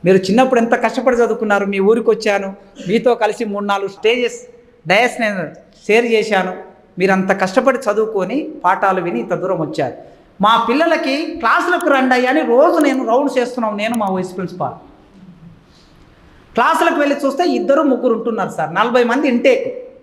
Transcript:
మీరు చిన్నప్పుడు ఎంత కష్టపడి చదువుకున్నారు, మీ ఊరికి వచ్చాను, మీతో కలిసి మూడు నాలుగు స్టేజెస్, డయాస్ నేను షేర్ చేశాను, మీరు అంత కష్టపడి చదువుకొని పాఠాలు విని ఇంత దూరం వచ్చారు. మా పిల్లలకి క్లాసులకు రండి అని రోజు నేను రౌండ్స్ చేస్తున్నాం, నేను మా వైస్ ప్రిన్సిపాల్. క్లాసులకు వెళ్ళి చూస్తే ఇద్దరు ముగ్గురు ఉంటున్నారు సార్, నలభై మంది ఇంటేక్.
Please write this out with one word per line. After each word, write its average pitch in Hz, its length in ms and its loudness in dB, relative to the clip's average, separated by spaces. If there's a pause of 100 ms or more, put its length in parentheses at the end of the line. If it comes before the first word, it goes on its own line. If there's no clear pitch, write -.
మీరు 185 120 4
చిన్నప్పుడు 233 440 2
ఎంత 233 140 2 (100)
కష్టపడి 240 320 0
చదువుకున్నారు, 214 500 0
మీ 196 120 -4
ఊరికి 220 320 2
వచ్చాను, 202 440 -2 (340)
మీతో 226 260 2
కలిసి 220 300 -2
మూడు 208 200 -6
నాలుగు 196 240 -2
స్టేజెస్, 233 520 -2 (480)
డయాస్ 240 320 0
నేను 196 280 -4 (380)
షేర్ 233 200 2
చేశాను, 208 500 0 (420)
మీరు 190 140 2
అంత 190 280 0
కష్టపడి 240 380 0
చదువుకొని 214 720 -2 (140)
పాఠాలు 190 360 2
విని 175 200 -4
ఇంత - 140 -4
దూరం 180 260 -4
వచ్చారు. 139 340 -4 (460)
మా 220 280 2
పిల్లలకి 311 580 0 (120)
క్లాసులకు 339 480 0
రండి 254 400 2
అని 277 140 2
రోజు 285 380 4
నేను 262 280 0
రౌండ్స్ 262 320 0
చేస్తున్నాం, 233 380 -4
నేను 220 200 -2
మా 214 140 -2
వైస్ 185 260 -6
ప్రిన్సిపాల్. 165 380 -8 (1800)
క్లాసులకు 320 400 2
వెళ్ళి 285 220 0 (100)
చూస్తే 302 180 0
ఇద్దరు 277 380 2
ముగ్గురు 247 320 2
ఉంటున్నారు 208 420 -4
సార్, 160 180 -4
నలభై 240 300 2
మంది 269 240 0
ఇంటేక్. 240 360 2 (380)